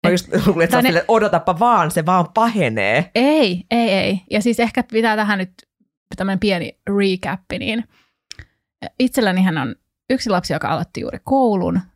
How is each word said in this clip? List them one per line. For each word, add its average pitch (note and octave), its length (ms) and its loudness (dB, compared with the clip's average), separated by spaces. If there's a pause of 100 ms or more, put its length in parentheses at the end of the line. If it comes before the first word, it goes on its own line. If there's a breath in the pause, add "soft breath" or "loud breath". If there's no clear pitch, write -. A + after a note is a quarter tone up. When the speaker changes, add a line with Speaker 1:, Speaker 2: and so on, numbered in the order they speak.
Speaker 1:
Mä - 20 4
Speaker 2:
Et - 20 2
Speaker 1:
just F3+ 160 -2 (200)
luulin, E3+ 160 2
että E3+ 100 2
sä - 40 2
oot - 40 4
Speaker 2:
tai - 0 -
ne B3+ 80 2
Speaker 1:
silleen, E3+ 180 0
odotapa G3 520 2
vaan, G#3 320 2
se D#3+ 140 0
vaan F3+ 280 2
pahenee. C#3+ 800 0
Speaker 2:
Ei, A#3+ 560 2
ei, A#3 180 2
ei. F#3+ 320 0 (100)
Ja G#3+ 100 0
siis A#3 180 0
ehkä A#3 240 0
pitää A3 320 0
tähän G#3 240 0
nyt F#3 140 -6 (640)
tämmönen F#3+ 240 -2
pieni F#3+ 400 -2 (200)
recap, F#3 400 -2 (200)
niin A3 240 -4 (1160 loud breath)
itsellänihän F#3 580 2
on C3+ 180 -6 (340)
yksi B3+ 200 -2
lapsi, F3+ 240 0
joka D#3 140 -4
aloitti - 340 -6
juuri - 220 -10
koulun F#3+ 580 0 (140)